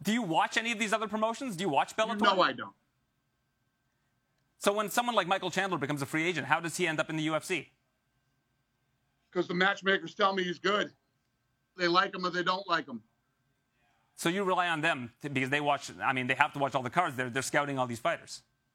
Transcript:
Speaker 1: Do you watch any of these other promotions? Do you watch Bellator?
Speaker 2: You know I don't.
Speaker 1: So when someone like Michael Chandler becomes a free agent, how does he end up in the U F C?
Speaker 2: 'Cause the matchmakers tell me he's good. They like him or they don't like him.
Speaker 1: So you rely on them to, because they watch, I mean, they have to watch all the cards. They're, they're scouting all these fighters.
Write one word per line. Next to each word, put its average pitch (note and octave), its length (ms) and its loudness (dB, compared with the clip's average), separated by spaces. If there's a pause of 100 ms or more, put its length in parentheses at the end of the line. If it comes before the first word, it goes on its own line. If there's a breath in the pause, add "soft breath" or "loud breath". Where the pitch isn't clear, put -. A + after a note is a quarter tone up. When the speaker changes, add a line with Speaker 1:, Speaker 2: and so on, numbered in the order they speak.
Speaker 1:
Do F#3+ 80 0
you A#3 120 2
watch F#3 340 2
any A3+ 140 0
of G#3+ 80 -4
these G#3+ 140 0
other A3 140 0
promotions? A3 480 -4
Do E3 80 -6
you G3 60 0
watch C#3+ 260 0
Bellator? A3 240 -2
Speaker 2:
You G3+ 160 4
know F#3+ 60 4
I C#3+ 120 2
don't. A2 200 -12 (1800)
Speaker 1:
So G3+ 160 2
when G#3 160 0
someone A#3+ 260 0
like F#3 120 4
Michael F#3 240 0
Chandler F#3 260 0
becomes D3 240 -2
a C#3 60 -4
free D#3+ 200 0
agent, D3+ 200 -2
how D3+ 120 4
does E3 160 -6
he F3+ 120 0
end D#3 120 -2
up D#3 100 0
in D#3+ 80 -2
the D#3 60 -2
U D#3 120 0
F D3+ 100 -2
C? F3 240 -4 (1600)
Speaker 2:
'Cause F3 160 -2
the F#3 60 -6
matchmakers F#3 640 0
tell G3 180 2
me F#3+ 100 0
he's F3 160 -6
good. F#3+ 320 0 (840)
They F3+ 100 2
like F#3 280 2
him F#3 100 -4
or F3+ 60 0
they F3 100 0
don't F#3 260 0
like D#3+ 200 0
him. A#2+ 140 -10 (1120)
Speaker 1:
So - 140 -2
you F#3+ 140 0
rely F3+ 260 2
on D#3+ 120 0
them D3 300 0 (100)
to, D3 80 -8
because C3 200 0
they D3 100 0
watch, C#3+ 320 0 (100)
I A2+ 120 2
mean, B2+ 140 -2
they C3 80 2
have D3 180 2
to C#3+ 60 -6
watch C#3 140 0
all C3+ 100 0
the B2 60 -4
cards. E3 280 0
They're, B2+ 120 -2
they're B2 120 -2
scouting C#3+ 360 0
all B2+ 80 0
these A#2+ 140 -6
fighters. - 440 -4 (320)